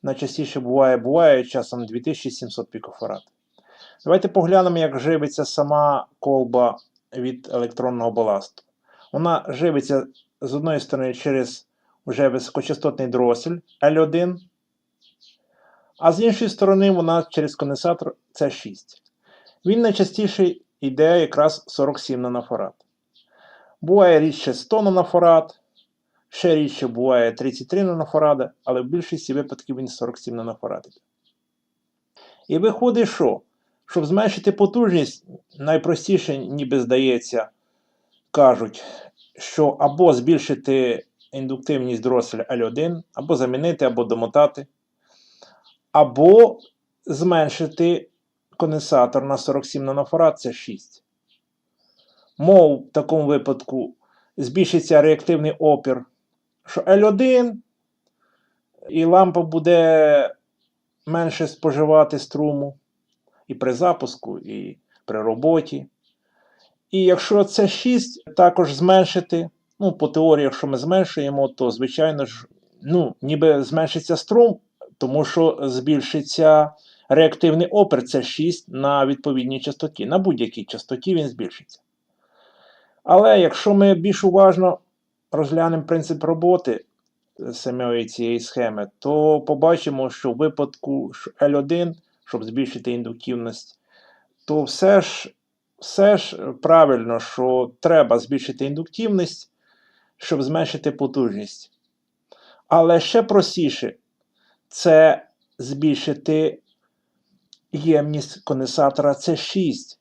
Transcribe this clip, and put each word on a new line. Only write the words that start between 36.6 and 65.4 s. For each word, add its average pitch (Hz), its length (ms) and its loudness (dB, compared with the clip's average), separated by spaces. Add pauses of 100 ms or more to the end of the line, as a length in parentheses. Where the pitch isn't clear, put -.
здається, 123 720 -2 (840)
кажуть, 127 520 2 (520)
що - 320 -2
або 147 460 2
збільшити 131 920 0 (260)
індуктивність 131 720 -6
дроселя 120 480 -2
Л 120 120 -2
один, 156 400 -4 (100)
або 151 220 -4
замінити, 135 500 -2
або 120 180 -2
домотати, 117 640 -2 (1200)
або 151 680 6 (460)
зменшити 165 1040 -2 (480)
конденсатор 143 680 0
на 139 140 -4
сорок 139 280 -4
сім 135 200 -8
нанофарад, 151 540 0
Ц 123 140 -10
шість. - 500 -18 (1300)
Мов 160 420 6
в - 120 -20
такому 151 340 -2
випадку 135 720 -4 (420)
збільшиться 151 640 2
реактивний 151 500 2
опір, 143 540 -2 (600)
що - 220 -8
Л 196 180 6
один, 240 580 2 (1300)
і 165 160 0
лампа 175 360 4
буде 160 920 4 (720)
менше 165 420 -4
споживати 151 720 2
струму 143 580 -6 (680)
і 127 80 -12
при 127 180 -4
запуску, 139 680 -4
і 101 380 -14 (280)
при 107 160 -8
роботі. 139 640 -2 (1080)